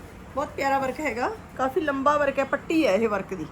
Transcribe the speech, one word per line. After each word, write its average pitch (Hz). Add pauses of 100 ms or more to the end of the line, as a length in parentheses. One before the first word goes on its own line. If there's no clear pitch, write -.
(340)
ਬਹੁਤ 294
ਪਿਆਰਾ 277
ਵਰਕ 262
ਹੈਗਾ, 285 (280)
ਕਾਫੀ 262
ਲੰਬਾ 285
ਵਰਕ 285
ਹੈ, 269
ਪੱਟੀ 285
ਹੈ 202
ਇਹ 220
ਵਰਕ 196
ਦੀ। 160